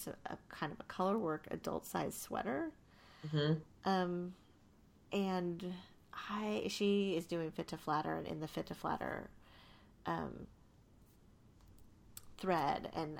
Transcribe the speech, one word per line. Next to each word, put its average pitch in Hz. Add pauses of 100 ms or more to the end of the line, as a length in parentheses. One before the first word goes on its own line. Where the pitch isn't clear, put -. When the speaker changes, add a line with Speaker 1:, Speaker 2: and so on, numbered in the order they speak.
Speaker 1:
a, -
a - (100)
kind -
of -
a -
color 190
work 160
adult -
size -
sweater. 294 (560)
Speaker 2:
Mm-hmm. 156
Speaker 1:
Um, 180 (800)
and 180 (560)
I, 214
she 202
is 170
doing 165
Fit -
to 160
Flatter 156
and 165
in 165
the 156
Fit 160
to -
Flatter, - (800)
um, 85 (1900)
thread. 156
And 156